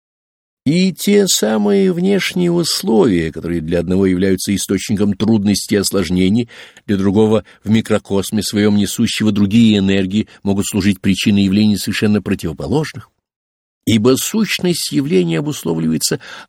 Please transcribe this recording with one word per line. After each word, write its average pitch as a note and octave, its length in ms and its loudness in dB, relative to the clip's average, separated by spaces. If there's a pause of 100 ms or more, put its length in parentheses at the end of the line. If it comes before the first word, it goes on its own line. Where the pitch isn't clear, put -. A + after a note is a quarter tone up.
(640)
И F3 280 2
те G3+ 340 2
самые G#3 640 0
внешние F3+ 580 -2
условия, E3 800 0
которые E2 300 -6
для E2+ 180 -2
одного F#2 260 0
являются F#2+ 480 0
источником G2+ 600 -2
трудностей G#2 600 0
и G2+ 40 2
осложнений, F#2+ 720 0 (360)
для G2+ 120 0
другого — G2+ 480 2 (180)
в G2 60 -4
микрокосме G#2 720 0
своем G#2 320 2
несущего G#2+ 560 0
другие G#2 460 4
энергии, G2 500 0 (160)
могут G2 240 -2
служить G2+ 320 0
причиной G2+ 440 2
явлений G#2 340 2
совершенно G#2 440 -2
противоположных, F#2+ 880 -4 (760)
ибо A#2 300 4
сущность - 760 -2
явления E3 480 0
обусловливается C#3+ 800 -4 (300)